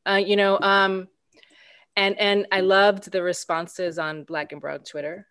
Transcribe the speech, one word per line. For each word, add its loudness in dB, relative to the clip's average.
Uh, 2
you 0
know, 4
um, 2
and, 0
and 0
I 0
loved 4
the -2
responses -4
on -8
Black -8
and -16
Brown -8
Twitter. -12